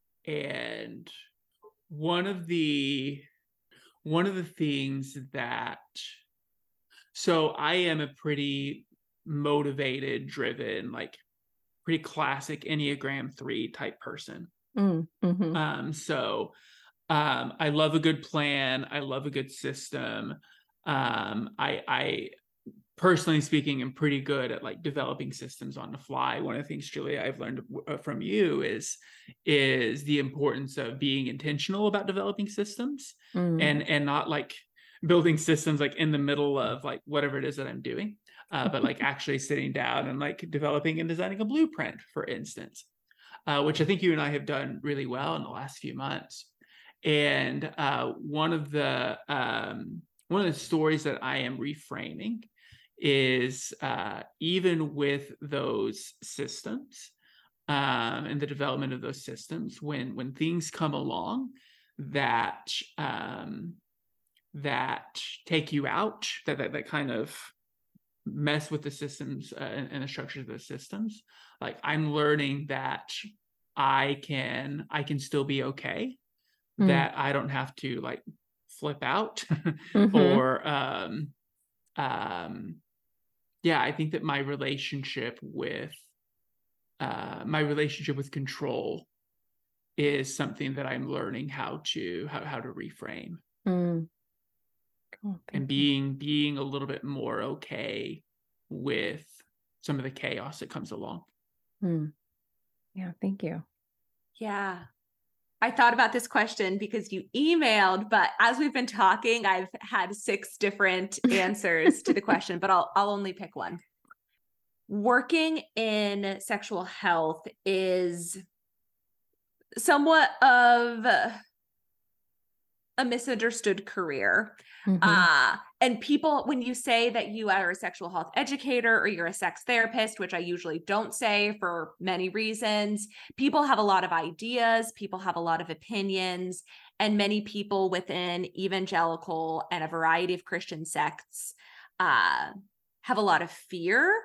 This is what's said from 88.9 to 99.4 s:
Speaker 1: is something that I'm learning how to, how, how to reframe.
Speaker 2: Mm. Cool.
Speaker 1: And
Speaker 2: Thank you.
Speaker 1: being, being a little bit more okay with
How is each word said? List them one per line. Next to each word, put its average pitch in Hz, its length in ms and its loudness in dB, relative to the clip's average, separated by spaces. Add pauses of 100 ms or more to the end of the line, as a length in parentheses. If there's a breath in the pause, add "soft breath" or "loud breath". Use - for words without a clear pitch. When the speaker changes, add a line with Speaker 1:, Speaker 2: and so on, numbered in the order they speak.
Speaker 1:
is 143 400 0
something 139 380 -4
that 135 100 -6
I'm 131 240 -6
learning 135 400 -6
how 139 380 -8
to, 90 440 -6
how, - 140 -8
how 143 160 -6
to - 80 -10
reframe. - 680 -12 (280)
Speaker 2:
Mm. 175 400 0 (1120)
Cool. 202 100 -6
Speaker 1:
And 175 80 -8 (120)
Speaker 2:
Thank 143 120 -2
you. 135 40 -4
Speaker 1:
being, 139 460 2
being 147 440 0
a 135 60 -4
little 139 240 -4
bit - 160 -6
more 117 380 -4
okay - 800 -6 (460)
with - 560 -4 (560)